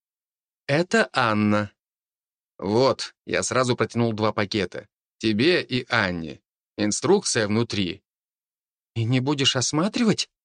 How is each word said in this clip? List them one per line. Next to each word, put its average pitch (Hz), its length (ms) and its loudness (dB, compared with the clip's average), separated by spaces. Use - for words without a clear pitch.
"Это 175 460 2
Анна". 107 580 2
"Вот", 110 560 0
я 90 160 -2
сразу 123 340 0
протянул 117 360 0
два 107 200 0
пакета. 104 560 -4
"Тебе 123 440 2
и 127 260 -4
Анне. 87 520 -2
Инструкция 107 720 0
внутри". 101 560 -2
"И 113 100 -2
не 127 160 2
будешь 139 360 -2
осматривать?" 180 760 -2